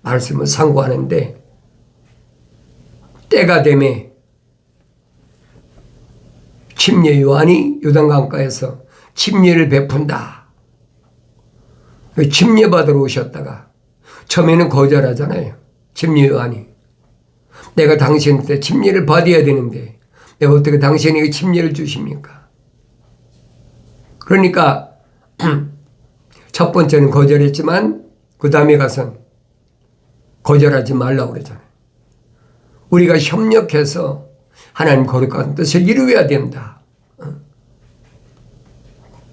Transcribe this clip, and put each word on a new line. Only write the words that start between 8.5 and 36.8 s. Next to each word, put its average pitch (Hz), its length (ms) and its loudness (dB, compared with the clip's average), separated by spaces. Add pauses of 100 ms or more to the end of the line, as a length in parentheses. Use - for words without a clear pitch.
침례를 175 560 2
베푼다. 139 760 -4 (1800)
침례 220 380 4
받으러 147 300 2
오셨다가 123 720 -8 (580)
처음에는 170 420 2
거절하잖아요. 135 840 0 (380)
침례 151 340 2
요한이. 120 400 -4 (1080)
"내가 151 220 2
당신한테 143 640 0
침례를 190 460 0
받아야 165 380 2
되는데 127 560 -4 (400)
내가 143 140 4
어떻게 147 260 2
당신에게 151 500 0
침례를 165 440 -2
주십니까?" 143 720 -12 (1700)
그러니까 180 720 0 (460)
<clears throat> - 1120 -10
첫 - 200 -2
번째는 147 400 2
거절했지만 147 920 0 (320)
그 147 120 -2
다음에 147 280 4
가선 123 420 -4 (1200)
거절하지 139 520 2
말라고 127 380 -4
그러잖아요. - 280 -16 (1300)
우리가 175 300 4
협력해서 170 1040 -2 (480)
하나님 135 320 2
거룩한 127 500 -4
뜻을 175 320 0
이루어야 240 400 2
된다. - 540 -6 (2500)